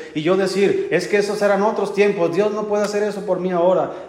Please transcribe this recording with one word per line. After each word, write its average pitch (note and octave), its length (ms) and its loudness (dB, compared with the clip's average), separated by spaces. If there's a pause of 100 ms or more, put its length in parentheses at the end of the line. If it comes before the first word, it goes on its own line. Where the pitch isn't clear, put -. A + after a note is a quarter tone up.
(140)
y D#3 80 -2
yo F3+ 140 2
decir, F#3+ 560 0
"Es F3 160 0
que G#3 80 2
esos G3+ 260 0
eran G3+ 200 4
otros G#3 300 0
tiempos, E3+ 400 2
Dios G#3 200 2
no G#3+ 160 -4
puede G#3 160 0
hacer G#3 180 -2
eso F#3+ 240 -4
por F3 140 0
mí F#3 100 -2
ahora", E3+ 400 2 (180)